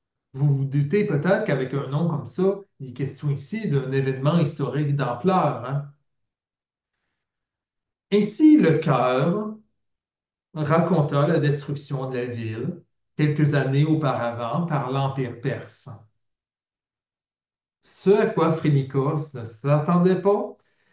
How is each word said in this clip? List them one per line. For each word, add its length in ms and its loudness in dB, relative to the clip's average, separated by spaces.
Vous 200 2
vous 120 0
doutez 400 0
peut-être 400 0
qu'avec 280 -2
un 140 -4
nom 220 -2
comme 160 -4
ça, 340 -2
il 80 -12
est 40 -16
question 360 -6
ici 400 -6
d'un 240 -2
événement 460 0
historique 540 -2
d'ampleur, 720 0
hein. 280 -6
Ainsi, 460 6
le 220 4
chœur 760 0
raconta 720 2
la 140 2
destruction 720 -4
de 80 -6
la 80 -4
ville 560 -8
quelques 400 2
années 300 2
auparavant 800 -2
par 260 -4
l'Empire 480 -4
perse. 500 -8
Ce 280 -4
à 160 4
quoi 260 0
Phrynikos 840 0
ne 100 -10
s'attendait 760 2
pas, 360 0